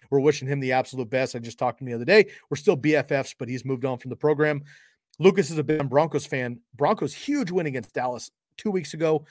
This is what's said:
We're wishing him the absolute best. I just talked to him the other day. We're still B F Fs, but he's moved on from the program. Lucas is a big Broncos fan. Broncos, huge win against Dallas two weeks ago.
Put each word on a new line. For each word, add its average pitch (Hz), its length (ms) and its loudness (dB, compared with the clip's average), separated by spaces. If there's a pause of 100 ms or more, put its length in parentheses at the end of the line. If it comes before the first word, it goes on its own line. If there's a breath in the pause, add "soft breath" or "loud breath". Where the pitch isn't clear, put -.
We're 139 120 4
wishing 143 260 2
him 139 140 -4
the 127 100 -2
absolute 127 380 -2
best. 127 260 -2
I 123 40 -6
just 117 200 -12
talked 123 200 -2
to - 40 -14
him 127 60 -10
the 120 60 -6
other 120 100 -6
day. 202 220 8 (220 loud breath)
We're 143 80 -4
still 180 200 4
B 151 180 2
F 139 160 0
Fs, 135 260 -2
but 117 120 -8
he's 127 160 -8
moved 131 200 -4
on 127 120 -2
from 131 120 -12
the 120 60 -8
program. 151 480 0 (560 loud breath)
Lucas 185 300 4
is 165 80 -4
a 147 60 0
big 147 260 0
Broncos 143 360 2
fan. 123 340 -6 (160)
Broncos, 147 380 0
huge 277 360 -4
win 180 160 -2
against 127 280 -6
Dallas 123 360 -6 (280)
two - 140 -4
weeks 180 220 -4
ago. 156 380 0